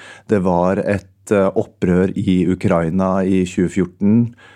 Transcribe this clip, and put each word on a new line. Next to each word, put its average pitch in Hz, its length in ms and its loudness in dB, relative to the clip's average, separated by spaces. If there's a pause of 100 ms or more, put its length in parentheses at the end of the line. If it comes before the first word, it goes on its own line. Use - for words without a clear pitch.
(280)
Det 104 120 0
var 90 380 0
et, 101 300 -4 (240)
eh, 98 180 2
opprør 92 640 0
i 92 320 0
Ukraina 95 800 0
i 95 200 0
tjue 90 240 -2
fjorten, 101 680 -2 (220)